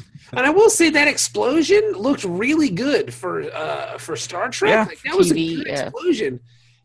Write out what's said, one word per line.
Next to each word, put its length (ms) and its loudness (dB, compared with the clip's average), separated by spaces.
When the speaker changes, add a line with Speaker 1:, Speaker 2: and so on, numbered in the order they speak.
Speaker 1:
And 120 2
I 20 4
will 220 6
say 180 4
that 180 2
explosion 880 2
looked 280 -2
really 480 0
good 420 -2
for, 300 -6
uh, 440 -8
for 160 -8
Star 340 -6
Trek. 220 0
Speaker 2:
Yeah. 140 4
Speaker 1:
Like, 180 -10
that 120 -6
was 140 4
a 60 2
Speaker 3:
T 140 0
V, 80 -6
Speaker 1:
good 100 -6
Speaker 3:
yeah. 160 -4
Speaker 1:
explosion. 560 -2